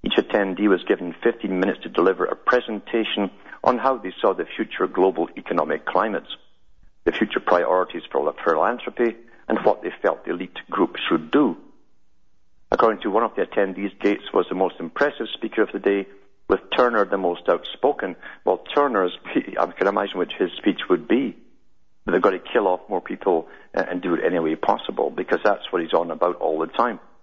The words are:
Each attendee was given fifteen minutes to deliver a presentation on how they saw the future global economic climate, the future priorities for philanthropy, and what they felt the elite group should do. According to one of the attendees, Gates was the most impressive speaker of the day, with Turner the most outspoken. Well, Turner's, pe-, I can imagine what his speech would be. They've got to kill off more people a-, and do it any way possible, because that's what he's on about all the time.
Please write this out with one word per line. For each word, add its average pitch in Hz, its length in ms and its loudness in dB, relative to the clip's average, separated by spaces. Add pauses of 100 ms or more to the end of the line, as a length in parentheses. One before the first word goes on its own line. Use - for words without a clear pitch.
Each - 140 -2
attendee 101 500 0
was 92 200 4
given 87 360 0
fifteen 95 360 0
minutes 95 240 0
to - 60 -10
deliver 90 360 2
a - 100 -4
presentation 110 960 0 (320)
on 123 140 4
how 131 200 0
they 95 220 -10
saw 98 140 4
the 90 140 -4 (100)
future 104 300 -2
global 90 500 2
economic 78 480 -2
climate, 101 420 0 (800)
the 85 60 2
future - 280 0
priorities 90 720 2
for 73 220 0 (100)
philanthropy, 113 720 0 (320)
and 110 180 0
what 104 180 4
they 90 80 -6 (100)
felt - 220 0
the - 80 -6
elite 90 260 -8 (120)
group - 260 0 (140)
should 80 220 0
do. 135 260 2 (1120)
According 110 300 2
to 110 80 -2
one 107 140 2
of 110 120 -2
the 101 60 -2
attendees, 98 580 -2
Gates 101 340 -2
was 92 140 2
the 92 80 -4
most 92 240 0
impressive 117 540 -2
speaker - 280 -4
of 98 120 0
the 98 60 -4
day, 98 280 0 (440)
with 95 80 2 (180)
Turner 120 280 4
the 98 120 -2
most 87 300 -2
outspoken. 92 680 -2 (280)
Well, 92 160 2 (140)
Turner's, 107 420 2 (160)
pe-, - 240 -2
I - 140 2
can 92 160 0
imagine 98 300 -2
what 87 100 -2 (100)
his 92 200 0
speech - 320 0
would 180 180 2
be. 214 300 0 (680)
They've 90 160 2
got 98 100 4
to 92 80 -4
kill 107 280 0
off 92 220 0
more 95 100 -2
people 87 480 -2 (260)
a-, 90 160 -2
and 90 120 -4
do 87 140 0
it - 100 -2
any 85 120 2
way 80 180 0
possible, - 540 -2
because 104 360 -2
that's - 260 0
what 90 100 0
he's 82 120 -4
on 85 180 0
about 87 300 0
all 80 180 0
the 82 80 -2
time. 117 320 -2 (240)